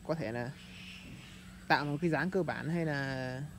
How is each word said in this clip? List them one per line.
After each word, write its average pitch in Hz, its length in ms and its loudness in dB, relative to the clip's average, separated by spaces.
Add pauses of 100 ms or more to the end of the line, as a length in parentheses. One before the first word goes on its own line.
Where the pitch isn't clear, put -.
có - 80 2
thể 113 180 0
là 120 180 0 (1160)
tạo 147 160 6
một 147 160 2
cái 175 100 4
dáng 156 200 4
cơ 190 120 4
bản 123 260 0
hay 165 180 2
là 135 560 0 (160)